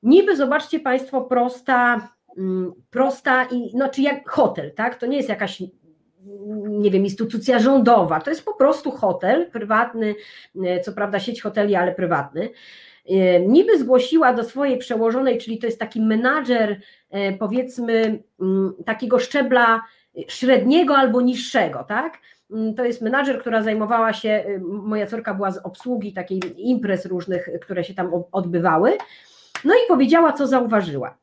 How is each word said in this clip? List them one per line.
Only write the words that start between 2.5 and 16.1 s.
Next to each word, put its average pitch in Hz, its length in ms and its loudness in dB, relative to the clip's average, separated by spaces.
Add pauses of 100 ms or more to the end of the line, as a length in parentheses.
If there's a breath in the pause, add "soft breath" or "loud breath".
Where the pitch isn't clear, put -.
prosta 254 540 0
i, 240 320 -6
no, 269 120 0
czy 269 140 -4
jak - 280 -2
hotel, 165 440 0
tak? 240 200 -4
To 240 120 -10
nie 277 100 -2
jest 269 120 -2
jakaś, 196 340 -6 (1040)
nie 208 220 2
wiem, 190 140 2
instytucja 226 540 0
rządowa, 214 640 6
to 277 100 -6
jest 320 140 -6
po 427 100 -6
prostu 285 360 2
hotel 220 600 0
prywatny, 220 640 -2 (500 loud breath)
e, 180 160 0
co 190 120 -10
prawda 196 280 -4
sieć 226 220 -8
hoteli, 208 320 0
ale 175 180 2
prywatny. 165 560 -4 (600 loud breath)
E, 185 320 4
niby 311 380 6
zgłosiła 254 540 4
do 226 120 -2
swojej 262 340 -2
przełożonej, 233 600 0
czyli 220 200 -8
to 233 80 -6
jest 233 140 -4
taki 220 200 -8
menadżer, 226 800 0 (300 loud breath)